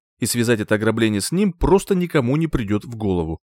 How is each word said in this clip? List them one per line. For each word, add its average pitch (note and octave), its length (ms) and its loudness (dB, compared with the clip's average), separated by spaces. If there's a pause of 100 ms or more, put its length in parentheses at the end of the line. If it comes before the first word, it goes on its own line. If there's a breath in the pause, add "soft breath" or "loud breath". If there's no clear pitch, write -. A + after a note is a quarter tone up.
(200)
и B2 60 -2
связать A#2 340 0
это G#2+ 160 0
ограбление A2 460 0
с - 100 -6
ним F#3+ 220 0
просто F#3+ 420 2
никому D3+ 400 0
не D#3+ 120 0
придет G#2 380 -2
в A#2+ 100 -12
голову. F2+ 480 -2